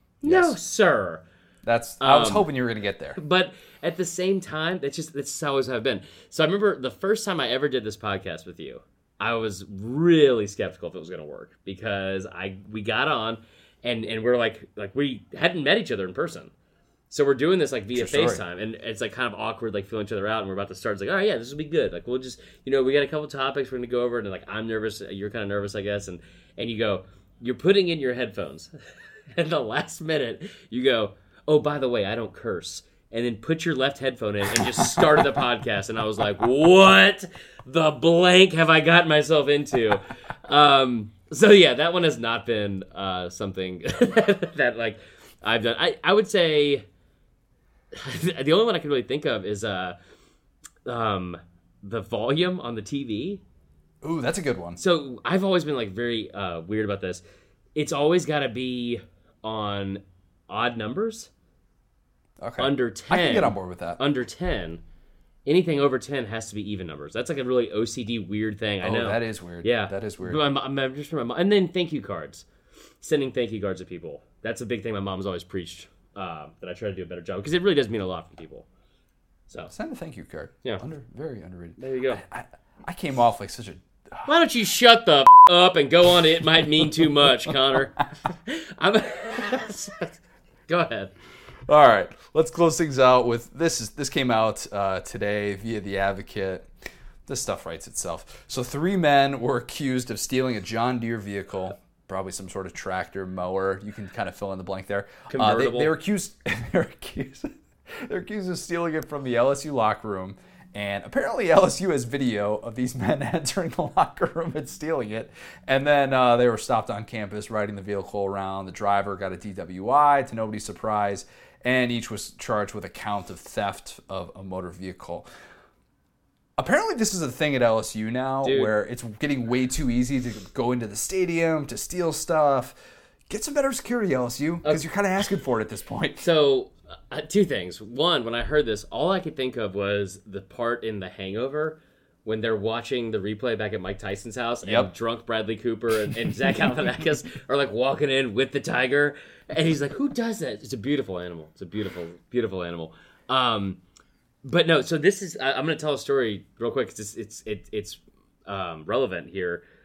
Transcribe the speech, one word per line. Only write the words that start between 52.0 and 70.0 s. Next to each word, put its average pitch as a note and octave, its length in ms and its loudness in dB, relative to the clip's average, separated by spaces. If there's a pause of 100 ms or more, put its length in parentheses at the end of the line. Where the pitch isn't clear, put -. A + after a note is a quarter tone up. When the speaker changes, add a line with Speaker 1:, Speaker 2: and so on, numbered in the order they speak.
Speaker 1:
volume D3 580 -2
on A#2+ 160 -10
the G#2+ 60 -8
T C#3 240 -6
V. C3 360 -6 (640)
Speaker 2:
Ooh, D#3+ 160 -4
that's B2+ 160 -2
a G3 40 -6
good B2+ 160 -2
one. F2 200 -12
Speaker 1:
So C#3+ 480 -2
I've F#3 180 0
always F#3 220 2
been, D3 100 -4
like, A2 160 -4
very, A#2 400 -4
uh, F2+ 300 -6
weird G#2+ 240 -4
about G2+ 160 -4
this. F2+ 220 -8 (520)
It's D3 180 -4
always D#3 320 2
gotta C#3+ 240 -2
be B2 500 -6 (440)
on G2+ 560 -6 (500)
odd A#2 280 -4
numbers. E3+ 520 -6 (1120)
Speaker 2:
Okay. - 200 -8
Speaker 1:
Under C3 260 0
Speaker 2:
I A2+ 40 -6 (260)
can - 0 - (160)
get - 20 -
Speaker 1:
ten, F#3+ 80 2
Speaker 2:
on A#2 100 2
board F#2+ 160 -8
with F2 100 -14
that. F2 200 -8
Speaker 1:
under C#3 240 -2
ten, G2+ 560 -8 (680)
anything E3 320 2
over C3+ 180 2
ten C3 280 -6
has G#2+ 240 -10
to G2+ 60 -12
be G#2 160 -8
even F#2 160 -6
numbers. D2+ 260 -12
That's, B2 160 -6
like, C#3 100 -4
a C3 40 -2
really B2 280 0
O A2 140 -2
C A#2 180 -8
D A2+ 160 -6
weird G#2 400 -4
thing. G#2 220 -2
I F#2 80 -4
Speaker 2:
Oh, A2 40 -2
Speaker 1:
know. A#2 140 -2
Speaker 2:
that A#2 160 0
is G#2+ 180 -8
weird. F2 240 -10
Speaker 1:
Yeah. A2+ 220 0
Speaker 2:
That G2 160 -6